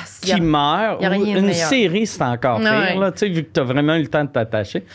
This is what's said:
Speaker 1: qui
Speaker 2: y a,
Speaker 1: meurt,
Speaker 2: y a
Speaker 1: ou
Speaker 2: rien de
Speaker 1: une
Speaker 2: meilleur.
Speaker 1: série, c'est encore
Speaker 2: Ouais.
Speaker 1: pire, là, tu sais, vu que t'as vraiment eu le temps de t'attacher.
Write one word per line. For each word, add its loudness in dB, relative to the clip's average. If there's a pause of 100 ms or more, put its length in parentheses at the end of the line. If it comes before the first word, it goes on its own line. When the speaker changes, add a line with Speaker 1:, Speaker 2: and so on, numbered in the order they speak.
(200)
Speaker 1:
qui -2
Speaker 2:
y 2
a, 2
Speaker 1:
meurt, 0
Speaker 2:
y 0
a 2
Speaker 1:
ou 0 (100)
Speaker 2:
rien 0
de 2
Speaker 1:
une 2
Speaker 2:
meilleur. 0
Speaker 1:
série, 2
c'est -4
encore 0
Speaker 2:
Ouais. 2
Speaker 1:
pire, -2
là, 0
tu -12
sais, 0
vu -2
que -16
t'as 2
vraiment 2
eu 0
le -6
temps 0
de -4
t'attacher. -4 (100)